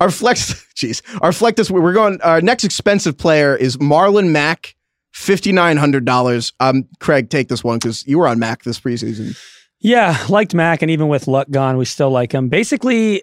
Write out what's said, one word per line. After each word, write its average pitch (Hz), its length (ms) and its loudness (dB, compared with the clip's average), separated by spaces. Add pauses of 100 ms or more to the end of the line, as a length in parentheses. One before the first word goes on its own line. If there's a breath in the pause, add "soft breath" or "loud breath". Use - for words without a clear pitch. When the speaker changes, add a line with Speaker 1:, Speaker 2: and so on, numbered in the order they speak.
Speaker 1:
our 185 100 2
flex, - 640 -2
jeez. - 280 -8 (180 loud breath)
Our 180 120 2
flex 226 240 0
this 220 140 0
week, 185 120 2
we're 175 120 2
going, 208 260 0
our 165 200 2
next 220 240 0
expensive 196 540 -2
player 147 380 2
is 123 220 -2
Marlon 175 520 2
Mack, 151 460 -2 (360)
fifty-nine 180 680 0
hundred 143 260 2
dollars. 123 560 0
Um, 131 260 0 (140)
Craig, 135 280 0
take 139 200 -2
this - 160 -6
one 117 160 -2
'cause 117 260 -6
you 139 120 0
were 170 100 2
on 117 100 0
Mack 113 240 -4
this 117 160 -8
preseason. 113 580 -8 (440 loud breath)
Speaker 2:
Yeah, 214 360 2 (120)
liked 208 260 2
Mack, 165 280 2
and 160 100 0
even 151 160 0
with 147 180 -2
Luck 135 240 0
gone, 135 260 0
we 127 100 0
still 139 240 -2
like 123 220 -2
him. 131 160 -2
Basically, 226 760 0